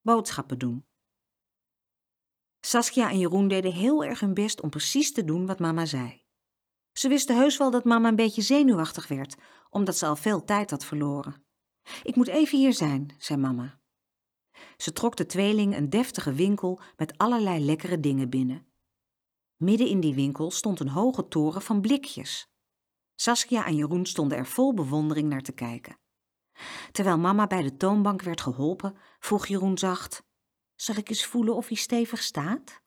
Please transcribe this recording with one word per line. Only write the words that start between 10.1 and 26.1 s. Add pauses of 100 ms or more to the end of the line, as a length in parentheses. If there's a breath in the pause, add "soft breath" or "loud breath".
veel
tijd
had
verloren. (580 loud breath)
"Ik
moet
even
hier
zijn,"
zei
mama. (960 loud breath)
Ze
trok
de
tweeling
een
deftige
winkel (160 loud breath)
met
allerlei
lekkere
dingen
binnen. (920)
Midden
in
die
winkel
stond
een
hoge
toren
van
blikjes. (680)
Saskia
en
Jeroen
stonden
er
vol
bewondering
naar
te
kijken. (960 loud breath)